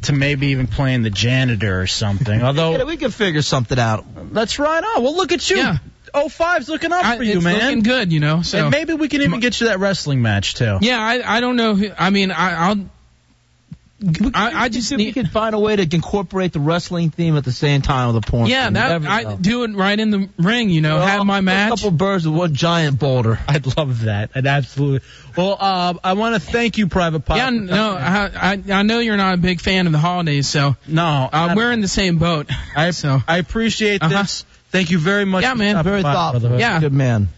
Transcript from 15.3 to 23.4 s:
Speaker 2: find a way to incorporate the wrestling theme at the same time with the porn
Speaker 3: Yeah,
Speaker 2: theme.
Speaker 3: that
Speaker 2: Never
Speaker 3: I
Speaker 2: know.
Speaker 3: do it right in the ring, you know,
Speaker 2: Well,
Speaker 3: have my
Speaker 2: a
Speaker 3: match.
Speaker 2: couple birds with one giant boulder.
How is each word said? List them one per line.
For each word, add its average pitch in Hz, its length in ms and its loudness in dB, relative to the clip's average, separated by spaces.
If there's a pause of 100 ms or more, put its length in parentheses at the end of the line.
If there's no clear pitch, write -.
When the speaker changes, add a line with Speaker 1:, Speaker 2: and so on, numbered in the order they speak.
Speaker 2:
find 220 240 -2
a 214 60 0
way 214 160 2
to 202 60 2 (120)
incorporate 185 600 -2
the 156 80 -2
wrestling 170 480 0
theme 165 260 0
at 143 80 0
the 131 80 -2
same 143 300 2
time 127 320 0
with 113 100 2
the - 80 -6
porn 117 160 2
Speaker 3:
Yeah, 262 180 2
Speaker 2:
theme. - 100 0
Speaker 3:
that 226 140 2 (120)
Speaker 2:
Never 151 80 -4
Speaker 3:
I 226 140 0
Speaker 2:
know. 214 120 -6
Speaker 3:
do 208 300 0
it 214 100 -4
right 202 240 2
in 220 100 0
the 196 280 0
ring, 214 320 2
you 165 100 4
know, 156 200 2
Speaker 2:
Well, 180 80 2
Speaker 3:
have 202 180 2
my 202 140 2
Speaker 2:
a - 20 0
Speaker 3:
match. 190 300 2
Speaker 2:
couple 208 200 0
birds 180 340 0
with 156 120 0
one 170 180 0
giant 165 420 0
boulder. 123 480 2